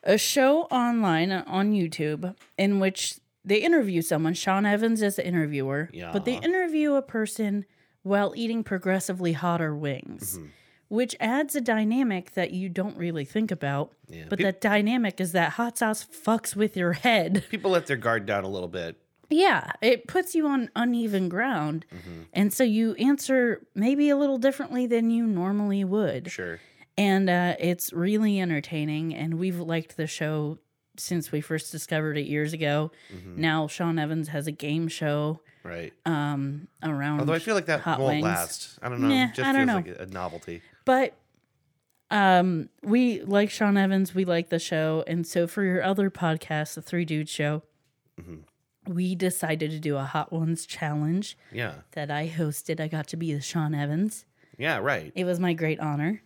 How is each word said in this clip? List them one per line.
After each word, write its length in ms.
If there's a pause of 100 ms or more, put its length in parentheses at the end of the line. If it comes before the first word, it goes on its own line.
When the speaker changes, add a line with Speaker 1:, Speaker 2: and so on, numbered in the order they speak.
Speaker 1:
a 140
show 460
online, 680
uh, 140
on 280
YouTube 600 (240)
in 220
which 400 (260)
they 120
interview 440
someone. 320
Sean 320
Evans 380
is 140
the 100
interviewer. 640 (220)
But 140
they 100
Speaker 2:
Yeah. 60
Speaker 1:
interview 520
a 100
person 640 (360)
while 340
eating 280
progressively 680
hotter 420
wings, 640
Speaker 2:
Mm-hmm. 100 (420)
Speaker 1:
which 300
adds 360
a 60
dynamic 760
that 160
you 180
don't 280
really 280
think 260
about. 400 (160)
Speaker 2:
Yeah, 220
Speaker 1:
But 100
Speaker 2:
peop- 60
Speaker 1:
that 160
dynamic 580
is 140
that 200
hot 240
sauce 280
fucks 500
with 220
your 160
head. 540
<laughs> 20
Speaker 2:
People 220
let 160
their 100
guard 280
down 200
a 20
little 220
bit. 260 (340)
Speaker 1:
Yeah, 420 (100)
it 260
puts 280
you 120
on 260
uneven 540
ground. 680
Speaker 2:
Mm-hmm. 280 (100)
Speaker 1:
And 220
so 100
you 300
answer 840
maybe 340
a 60
little 220
differently 500
than 220
you 180
normally 560
would. 480
Speaker 2:
Sure. 300 (360)
Speaker 1:
And, 320
uh, 300
it's 320
really 480
entertaining. 760
And 200
we've 260
liked 380
the 100
show 520 (360)
since 380
we 80
first 320
discovered 440
it 100
years 260
ago. 380 (220)
Speaker 2:
Mm-hmm. 280
Speaker 1:
Now 260
Sean 320
Evans 300
has 180
a 60
game 340
show, 540 (220)
Speaker 2:
Right. 280 (140)
Speaker 1:
um, 640 (120)
around 380
Speaker 2:
Although 140
I 60
feel 160
like 100
that 160
Speaker 1:
hot 180
Speaker 2:
won't 140
Speaker 1:
wings. 100
Speaker 2:
last. 580
I 60
don't 140
know. 80
Speaker 1:
Nah, 160
Speaker 2:
It 80
just 120
Speaker 1:
I 60
don't 160
Speaker 2:
feels 180
Speaker 1:
know. 60
Speaker 2:
like 80
a, 40
a 20
novelty. 560 (240)
Speaker 1:
But, 280 (960)
um, 600 (140)
we 400
like 260
Sean 260
Evans. 400
We 100
like 220
the 120
show. 480
And 200
so 200
for 160
your 200
other 260
podcast, 680
The 60
Three 240
Dudes 260
Show, 320 (560)
Speaker 2:
Mm-hmm. 180 (520)
Speaker 1:
We 260
decided 560
to 80
do 180
a 60
Hot 280
Ones 340
challenge 720 (140)
Speaker 2:
Yeah. 220 (180)
Speaker 1:
that 200
I 180
hosted. 500
I 80
got 200
to 100
be 160
the 80
Sean 340
Evans. 500 (320)
Speaker 2:
Yeah, 200
right. 380
Speaker 1:
It 100
was 140
my 140
great 260
honor. 460